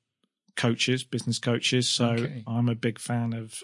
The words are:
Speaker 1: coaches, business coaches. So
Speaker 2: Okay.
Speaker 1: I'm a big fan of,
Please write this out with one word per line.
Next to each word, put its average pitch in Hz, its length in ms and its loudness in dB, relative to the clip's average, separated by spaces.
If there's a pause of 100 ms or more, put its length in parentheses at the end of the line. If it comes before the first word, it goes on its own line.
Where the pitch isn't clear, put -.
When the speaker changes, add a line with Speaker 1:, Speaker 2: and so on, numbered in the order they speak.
(560)
Speaker 1:
coaches, 127 480 2
business 117 340 -4
coaches. 127 500 2
So 120 220 2
Speaker 2:
Okay. 117 360 -2
Speaker 1:
I'm 117 220 2
a 117 60 2
big 113 240 -2
fan 117 340 -2
of, 113 320 -8